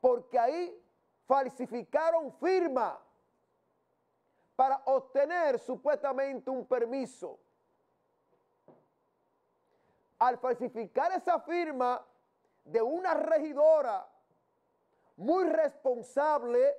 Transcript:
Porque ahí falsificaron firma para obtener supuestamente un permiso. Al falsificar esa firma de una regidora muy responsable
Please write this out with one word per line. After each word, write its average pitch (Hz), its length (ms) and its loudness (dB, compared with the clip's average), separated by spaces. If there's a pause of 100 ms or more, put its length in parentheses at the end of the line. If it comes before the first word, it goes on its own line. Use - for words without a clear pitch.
Porque 247 360 0
ahí 320 460 -2 (420)
falsificaron 269 1080 -2
firma 277 640 -2 (1500)
para 269 300 2
obtener 277 760 0
supuestamente 262 880 -4
un 262 180 -6
permiso. 240 720 -4 (2750)
Al 247 180 4
falsificar 247 760 -4
esa 349 260 0
firma 285 680 -4 (600)
de 160 160 0
una 330 320 -2
regidora 302 960 2 (1040)
muy 330 320 0
responsable 277 1300 0